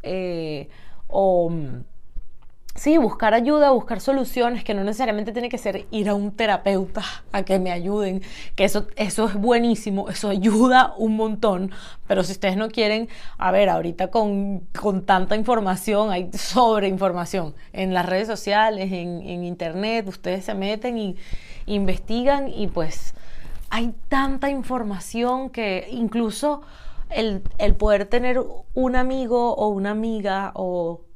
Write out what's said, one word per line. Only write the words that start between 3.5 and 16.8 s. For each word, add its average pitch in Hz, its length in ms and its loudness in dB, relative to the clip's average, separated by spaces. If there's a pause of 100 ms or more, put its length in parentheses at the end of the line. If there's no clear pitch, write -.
buscar 226 300 0
soluciones, 247 640 0
que 208 120 -2
no 196 80 -2
necesariamente 214 480 -2
tiene 240 180 -4
que 208 80 -6
ser 190 320 -4
ir 214 200 -2
a 208 40 2
un 208 160 -2
terapeuta 196 720 0 (300)
a 196 100 0
que 190 160 2
me 185 140 0
ayuden, 190 500 -2 (340)
que 190 100 4
eso, 208 200 2 (100)
eso 208 300 0
es 196 80 0
buenísimo, 214 760 2
eso 202 200 -4
ayuda 226 680 6
un 220 200 0
montón, 214 560 0 (340)
pero 190 180 2
si 180 100 -2
ustedes 190 220 -2
no 220 140 -2
quieren, 220 400 0 (300)
a 185 100 2
ver, 190 200 6
ahorita 170 420 -2
con, 202 480 0 (200)
con 190 280 0
tanta 190 280 4
información, 208 760 2
hay 180 200 -2
sobreinformación 190 1200 0 (180)